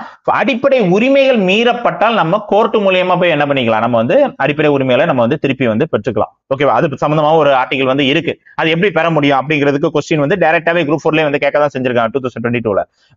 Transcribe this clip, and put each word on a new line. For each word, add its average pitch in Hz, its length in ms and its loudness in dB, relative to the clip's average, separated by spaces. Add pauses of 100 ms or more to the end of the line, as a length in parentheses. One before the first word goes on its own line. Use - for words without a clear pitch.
(400)
அடிப்படை 262 380 0 (180)
உரிமைகள் 262 420 2 (100)
மீறப்பட்டால் 214 720 0
நம்ம 175 200 0 (100)
court 226 340 0
மூலியமா 185 380 2
போய் 170 140 2
என்ன 147 140 0
பண்ணிக்கலாம், 113 360 0
நம்ம 123 160 0
வந்து 151 140 0 (280)
அடிப்படை 147 300 0
உரிமைகளை 131 360 0
நம்ம 127 160 0
வந்து 151 180 -2
திருப்பி 131 280 -2
வந்து 123 200 0
பெற்றுக்கலாம். 110 400 -4 (220)
ஓகேவா? 131 260 0
அது 151 240 -2
சம்பந்தமா 151 280 0 (100)
ஒரு 143 100 4 (100)
article 131 300 -2
வந்து 139 200 0
இருக்கு. 165 220 -2 (260)
அது 160 140 0
எப்படி 185 240 0
பெற 160 180 0
முடியும் 143 240 2
அப்படிங்கிறதுக்கு 143 560 -2
கொஸ்டின் 151 280 -2
வந்து 180 200 0
டைரக்டாவே 170 460 0
group 156 140 -2
ஃபோர்லயே 156 240 0
வந்து 139 160 -2
கேட்க 147 200 0
தான் 143 120 -4
செஞ்சிருக்காங்க 120 400 -2
டூ 131 100 -2
தௌசண்ட் 120 200 -8
டுவெண்ட்டி 120 220 -2
டூல. 92 140 0 (340)